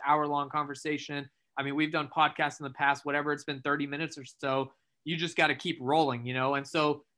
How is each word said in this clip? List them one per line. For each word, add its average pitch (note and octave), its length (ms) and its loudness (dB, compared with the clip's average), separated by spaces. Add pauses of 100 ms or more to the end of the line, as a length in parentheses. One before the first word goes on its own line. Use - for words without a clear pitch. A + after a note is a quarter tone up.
hour-long D3 440 2
conversation. C#3+ 800 -4 (300)
I C#3 60 -2
mean, C#3 120 -2
we've D#3 160 2
done D3+ 240 0
podcasts D3 440 2
in D3+ 60 -8
the C3+ 100 -8
past, C#3 280 2
whatever, D3 300 0
it's C#3 100 -6
been C#3 200 -8
thirty C#3+ 240 0
minutes D3+ 280 -6
or C#3 100 -14
so. C3+ 460 -2 (340)
You E3+ 120 -2
just E3 180 -2
gotta D3+ 200 4
keep D#3+ 260 -4
rolling, C3 420 2
you B2+ 120 -4
know? C3 180 2
And C#3 120 -2
so D3+ 380 0 (140)